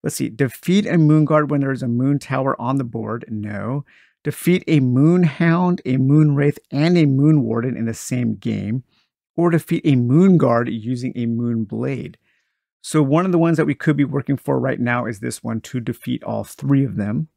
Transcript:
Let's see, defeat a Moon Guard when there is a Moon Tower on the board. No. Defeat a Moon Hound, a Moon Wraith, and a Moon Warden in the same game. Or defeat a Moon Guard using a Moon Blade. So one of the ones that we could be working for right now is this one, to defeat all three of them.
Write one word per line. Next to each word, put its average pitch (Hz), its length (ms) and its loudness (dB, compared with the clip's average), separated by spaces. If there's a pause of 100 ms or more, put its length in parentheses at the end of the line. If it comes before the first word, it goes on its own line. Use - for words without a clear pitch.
Let's - 140 -6
see, 123 140 -4
defeat 175 580 -2
a 175 100 0
Moon 156 280 4
Guard 151 260 2
when 143 100 0
there 139 100 -2
is 127 120 -6
a 127 40 -4
Moon 131 320 0
Tower 135 400 -2
on 131 180 -2
the 135 60 -2
board. 113 460 -8
No. 104 560 -6 (380)
Defeat 175 440 0
a 156 120 4
Moon 143 440 4
Hound, 170 640 2
a 131 120 0
Moon 143 380 4
Wraith, 143 220 0 (140)
and 165 260 2
a 156 80 6
Moon 139 380 4
Warden 117 340 -2
in 117 80 -4
the 113 80 -4
same 117 420 -4
game. 107 480 -4 (520)
Or 170 160 2
defeat 165 340 -2
a 143 100 4
Moon 156 420 4
Guard 120 320 2
using 120 460 -6
a 120 100 -4
Moon 117 400 -2
Blade. 127 520 -8 (640)
So 156 220 0
one 156 220 2
of 190 60 0
the 175 60 2
ones 165 200 2
that 156 80 2
we 143 100 -2
could 151 200 0
be 143 80 0
working 139 340 -2
for 135 220 -2
right 127 200 -4
now 120 260 -2
is 107 140 -8
this 120 240 -8
one, 113 180 -6
to - 180 -8
defeat 120 440 -8
all 110 200 -6
three 139 400 -2
of 107 120 -6
them. 107 420 -4